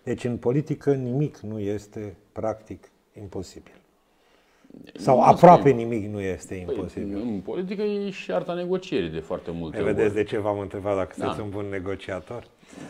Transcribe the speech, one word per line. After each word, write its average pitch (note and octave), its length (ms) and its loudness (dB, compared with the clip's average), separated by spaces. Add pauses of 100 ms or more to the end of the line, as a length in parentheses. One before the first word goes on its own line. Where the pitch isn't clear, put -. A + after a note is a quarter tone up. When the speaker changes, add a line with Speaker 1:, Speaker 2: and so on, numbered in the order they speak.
Speaker 1:
Deci A#2+ 200 -6
în A#2+ 140 -2
politică C#3 560 0
nimic C3+ 440 -2
nu G#2+ 220 -8
este G2+ 560 -6 (160)
practic G#2+ 580 -8 (300)
imposibil. F#2 540 -14 (1200)
Sau C3+ 200 4
Speaker 2:
Nu B2 80 6
Speaker 1:
aproape D3 460 10
Speaker 2:
spune. A#2 140 4
Speaker 1:
nimic A2 280 -4
nu G#2 80 -6
este F#2+ 460 -6
Speaker 2:
Păi, E2+ 100 -4
Speaker 1:
imposibil. G2 420 -6
Speaker 2:
în G#2 220 -4
politică F#3 420 -6
e G3+ 280 -2
și F#3 220 -10
arta F3 220 -2
negocierii F3 560 -2
de D#2+ 100 -6
foarte F2 320 -6
multe E2 240 -6
Speaker 1:
Păi, A2 100 -2
vedeți G#2+ 200 2
Speaker 2:
ori. G2+ 80 2
Speaker 1:
de G#2 100 2
ce A2 140 -6
v-am G2+ 220 -2
întrebat G2 360 -4
dacă F#2 220 -2
Speaker 2:
Da. - 80 -8
Speaker 1:
sunteți D#2+ 180 -6
un G#2 60 -8
bun G2+ 200 -8
negociator? G2 800 -8 (420)